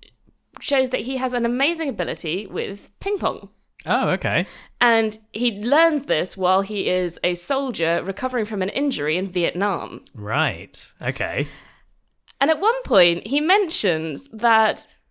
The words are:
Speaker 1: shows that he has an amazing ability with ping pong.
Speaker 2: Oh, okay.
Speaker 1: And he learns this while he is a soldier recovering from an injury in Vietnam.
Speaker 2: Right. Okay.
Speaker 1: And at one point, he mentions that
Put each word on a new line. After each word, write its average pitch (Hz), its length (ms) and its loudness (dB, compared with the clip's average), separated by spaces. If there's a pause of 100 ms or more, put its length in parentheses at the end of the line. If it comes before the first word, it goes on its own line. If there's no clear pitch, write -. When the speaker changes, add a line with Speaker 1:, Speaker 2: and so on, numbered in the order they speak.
(600)
Speaker 1:
shows 269 300 0
that - 120 -4
he 254 160 -4
has 247 160 -2
an 240 120 0
amazing 294 440 0
ability 170 580 -4
with 175 520 -6
ping 403 200 -2
pong. 160 300 -4 (360)
Speaker 2:
Oh, 196 240 0
okay. 151 380 0 (340)
Speaker 1:
And 226 360 4 (160)
he 233 180 0 (120)
learns 302 420 4
this 170 300 0
while 185 260 4
he 196 280 -2
is 180 340 0
a 175 120 0
soldier 208 680 0
recovering 226 420 -2
from 214 160 -4
an 185 80 -2
injury 160 480 0
in 190 120 -2
Vietnam. 175 760 -2 (120)
Speaker 2:
Right. 104 760 -4 (100)
Okay. 113 460 -4 (920)
Speaker 1:
And 277 80 4
at 320 100 2
one 466 240 0
point, 175 440 4
he 269 120 0
mentions 294 920 0
that 220 580 2 (240)